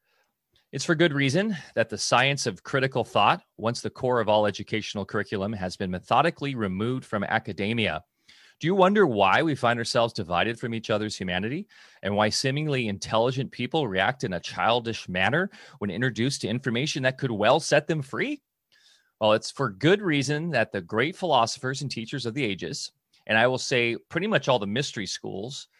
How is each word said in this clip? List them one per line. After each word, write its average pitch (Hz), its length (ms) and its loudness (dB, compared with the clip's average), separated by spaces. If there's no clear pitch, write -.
It's 135 140 -6
for 170 100 2
good 160 180 4
reason 143 440 2
that 113 140 2
the 104 100 -8
science 135 480 2
of 98 160 -6
critical 131 400 0
thought, 117 400 2
once 113 240 -4
the 104 100 -6
core 123 300 0
of 101 80 0
all 107 180 4
educational 104 580 -6
curriculum, 101 500 -4
has 92 220 -6
been 95 140 -4
methodically 139 640 0
removed 113 500 -4
from 101 200 -4
academia. 104 800 -2
Do 147 80 -2
you 185 60 0
wonder 196 320 6
why 104 360 4
we 156 140 0
find 117 220 2
ourselves 117 340 0
divided 92 480 -2
from 117 140 -6
each 113 140 -8
other's 107 280 -2
humanity 104 500 -4
and 101 120 -2
why 107 140 4
seemingly 135 580 -2
intelligent 113 640 0
people 123 380 -2
react 98 360 0
in 98 100 -2
a 85 60 -4
childish 113 680 0
manner 110 420 2
when 101 120 -4
introduced 117 520 -2
to 104 60 -4
information 127 540 -2
that 131 160 0
could 127 140 -2
well 110 280 4
set 151 260 2
them 160 140 -2
free? 226 420 -6
Well, 107 120 6
it's 110 180 0
for 131 200 -2
good 165 320 2
reason 151 480 0
that 120 200 0
the 101 100 -4
great 110 360 -2
philosophers 135 640 0
and 131 80 -6
teachers 120 360 -8
of 113 80 -6
the 139 100 -4
ages, 92 480 -6
and 110 100 2
I 117 120 6
will 127 100 0
say 120 380 0
pretty 175 200 -4
much 160 200 0
all 123 120 4
the 101 60 -6
mystery 110 400 -4
schools, 107 600 -10